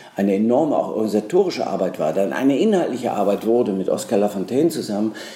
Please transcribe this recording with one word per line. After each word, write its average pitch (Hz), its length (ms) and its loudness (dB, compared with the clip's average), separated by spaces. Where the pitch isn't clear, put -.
eine 101 200 2
enorme 127 420 2
auch - 120 0
organisatorische 110 800 0
Arbeit 92 320 -2
war, 78 140 0
dann 95 220 0
eine 135 240 2
inhaltliche 151 540 0
Arbeit 98 340 0
wurde 113 260 2
mit 95 160 -2
Oskar - 300 0
Lafontaine 104 500 0
zusammen, 107 460 -4